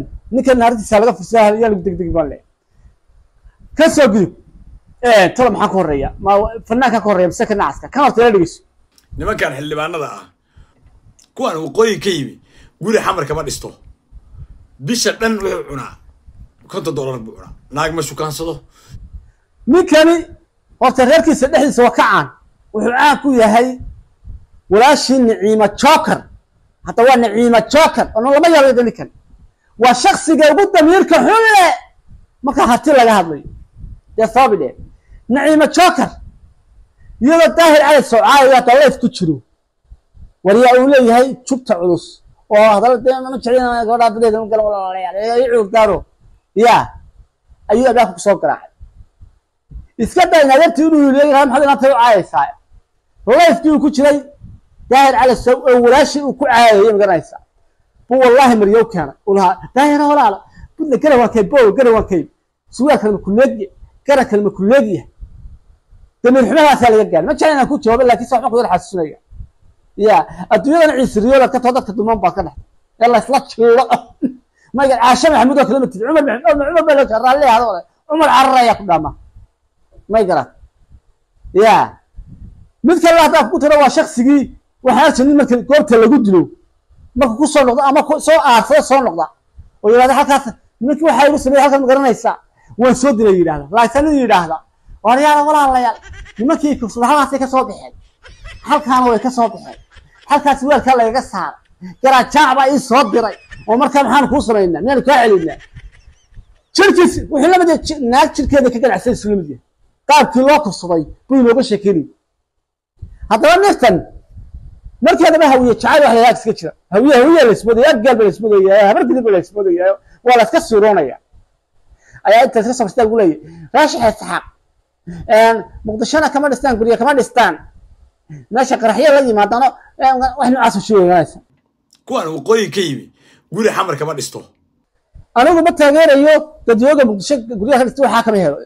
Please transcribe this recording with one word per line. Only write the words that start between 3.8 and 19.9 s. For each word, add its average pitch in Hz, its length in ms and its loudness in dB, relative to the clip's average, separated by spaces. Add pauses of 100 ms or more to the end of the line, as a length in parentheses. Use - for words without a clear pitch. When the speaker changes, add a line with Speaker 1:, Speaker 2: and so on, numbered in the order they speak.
Speaker 1:
soo 302 180 2
gudub. 196 240 0 (680)
Eh, 220 300 4
talo 247 180 0
maxaa 208 180 -2
ka 190 60 -8
horreeya? 151 340 -2 (100)
Ma 196 120 -4 (340)
fanaanka 233 360 -2
ka 202 80 -4
horreeya 180 200 0
mise 170 180 -6
ka 214 80 -6
nacaska? 156 340 -6
Kan 262 140 -4
horta 233 180 0
ila 240 120 4
dhegeyso. 180 280 -2 (520)
Speaker 2:
Nimankan 175 420 -6
xildhibaanada 151 520 -10
ah, 101 180 -18 (1120)
kuwan 233 220 -6
waqooyi 190 440 -2
ka 190 100 -6
yimi, 135 240 -8 (460)
guri 208 180 -4
xamar 185 280 -6
kama 151 180 -8
dhisto. 120 240 -12 (1080)
Bisha 196 340 -6
dhan 226 260 -6
wuxuu 185 260 -8
cunaa, 135 280 -16 (760)
konton 160 260 -10
dollar 135 240 -8
buu 110 140 -18
cunaa. 90 200 -20 (180)
Naag 156 240 -6
ma 165 80 -6
shukaansado. 156 520 -10 (1080)
Speaker 1:
Ninkani 330 540 2 (640)